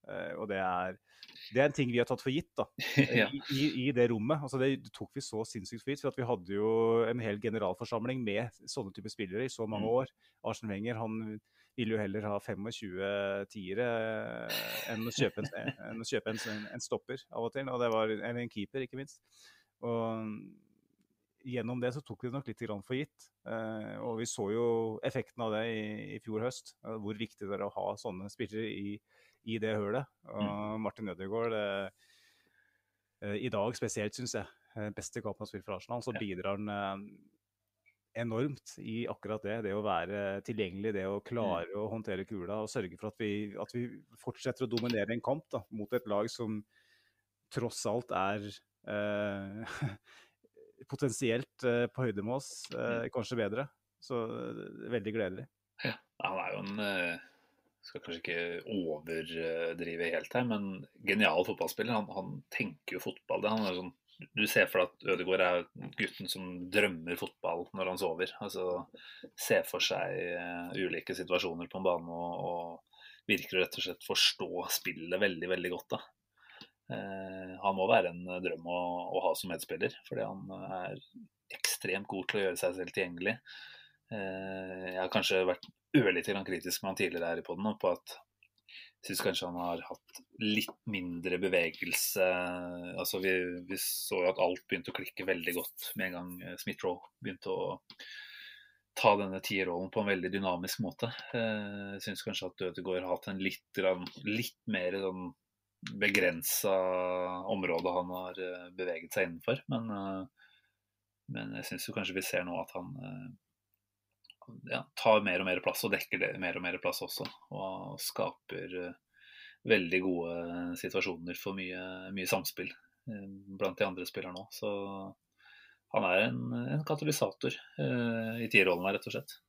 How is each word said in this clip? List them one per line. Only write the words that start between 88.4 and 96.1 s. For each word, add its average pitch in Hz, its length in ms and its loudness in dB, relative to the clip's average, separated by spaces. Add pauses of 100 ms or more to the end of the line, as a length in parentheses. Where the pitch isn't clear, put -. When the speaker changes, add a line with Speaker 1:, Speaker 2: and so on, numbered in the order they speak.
Speaker 2:
jeg - 480 -14
synes - 40 0
kanskje 92 280 2
han 87 120 -4
har 85 240 -2
hatt - 360 -14 (200)
litt 107 320 2 (140)
mindre 90 520 -2
bevegelse. 90 840 2 (720)
Altså, 90 240 -2
vi, 92 140 4 (340)
vi 95 80 -2
så - 480 0
jo 92 60 8
at 95 100 0
alt 90 260 4
begynte - 240 -2
å - 60 -6
klikke 92 320 -6
veldig 87 260 0
godt - 420 -6
med 98 120 0
en 90 40 -4